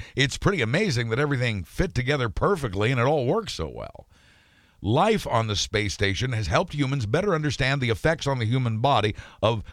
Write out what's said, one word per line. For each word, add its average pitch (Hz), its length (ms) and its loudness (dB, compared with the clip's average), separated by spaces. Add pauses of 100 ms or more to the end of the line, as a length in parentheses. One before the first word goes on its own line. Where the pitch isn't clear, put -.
(140)
"It's 135 240 2
pretty 175 240 2
amazing 123 480 0
that 113 80 0
everything 123 460 0
fit - 300 -4
together 127 360 0
perfectly 127 600 0
and 131 100 2
it 117 40 2
all 139 220 2
works 185 260 -2
so 78 160 -6
well." 57 400 -14 (720)
Life 170 440 2
on 113 220 2
the 101 80 -2
space 107 380 -2
station 101 380 -2
has 110 140 -4
helped 160 280 0
humans 135 320 -2
better 175 280 0
understand 143 460 0
the 120 100 0
effects 156 360 0
on 139 120 0
the 117 60 -2
human 117 340 0
body 113 380 2 (260)
of 107 300 2